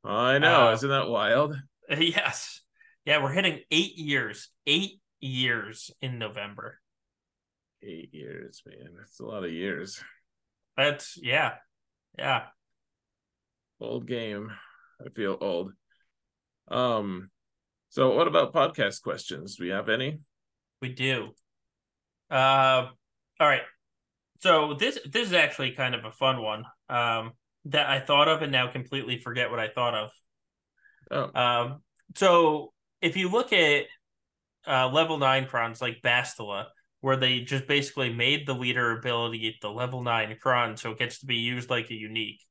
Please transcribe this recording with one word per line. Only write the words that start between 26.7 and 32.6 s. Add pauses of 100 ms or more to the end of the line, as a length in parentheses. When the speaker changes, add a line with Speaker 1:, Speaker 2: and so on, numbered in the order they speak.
Speaker 2:
um, (340)
that
I
thought
of
and
now
completely
forget
what
I
thought
of. (1000)
Speaker 1:
Oh.
Speaker 2:
Um, (340)
so (300)